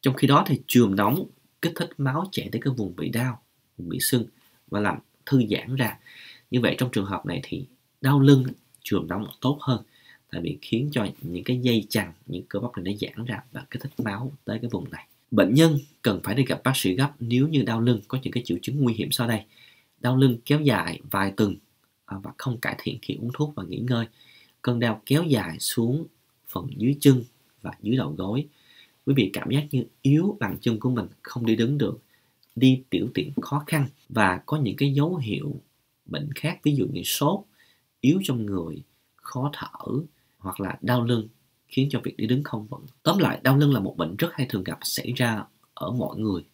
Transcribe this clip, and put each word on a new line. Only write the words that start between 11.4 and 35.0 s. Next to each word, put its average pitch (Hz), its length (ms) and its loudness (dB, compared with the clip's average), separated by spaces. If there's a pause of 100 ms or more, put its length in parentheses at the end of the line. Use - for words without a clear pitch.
cái 127 160 -2
dây 120 280 2
chằng, 95 240 -4 (140)
những 90 220 -8
cơ 101 100 -6
bắp - 200 -6
này 87 60 -8
nó 101 160 -6
giãn - 240 -8
ra 113 180 -8 (100)
và - 180 -14
kích - 120 -12
thích - 220 -10
máu 117 280 -6 (120)
tới 110 180 -6
cái 117 80 -6
vùng - 200 -6
này. - 160 -18 (240)
Bệnh 104 240 4
nhân 156 240 6 (240)
cần 95 220 0
phải 98 100 -4
đi 135 100 2
gặp 87 200 -2
bác 135 120 2
sĩ 92 180 0
gấp 139 260 0
nếu 123 280 2
như 151 140 2
đau 113 180 0
lưng 117 280 2
có 135 140 -4
những - 100 -8
cái 120 140 -4
triệu - 160 -2
chứng 143 180 -4
nguy 120 140 2
hiểm - 180 -4
sau 117 160 0
đây. 113 160 -2 (560)
Đau 127 160 2
lưng 131 280 6
kéo 147 160 2
dài 90 400 0 (100)
vài 98 260 0
tuần, 98 200 2 (480)
à, 98 180 -12
và - 160 -14
không 123 200 -6
cải - 200 -6
thiện - 240 -8
khi - 180 -8
uống 123 140 -6
thuốc 147 200 -4
và 95 100 -10
nghỉ 85 140 -10
ngơi. 117 280 -2 (560)
Cơn 120 180 0
đau 117 260 0
kéo 156 180 4
dài 95 340 0
xuống 123 480 -2 (420)
phần 90 280 -8
dưới 127 240 0
chân 127 240 8 (380)
và 90 100 -10 (100)
dưới 113 140 0
đầu 78 220 -2
gối. 110 280 -2 (600)
Quý 139 100 2
vị 120 160 4
cảm - 180 -6
giác 147 200 0
như 127 140 0 (180)
yếu 160 380 4
bàn 98 200 -2
chân 113 200 0
của 127 100 0
mình, 113 160 -2 (160)
không 120 240 -4
đi 110 100 4
đứng 123 220 2
được, 110 200 0 (580)
đi 131 340 6
tiểu - 240 0
tiện 92 180 -2 (100)
khó 147 240 -4
khăn 143 200 0 (220)
và 92 380 2
có 151 100 -2
những 123 200 0
cái 139 180 0
dấu 156 220 2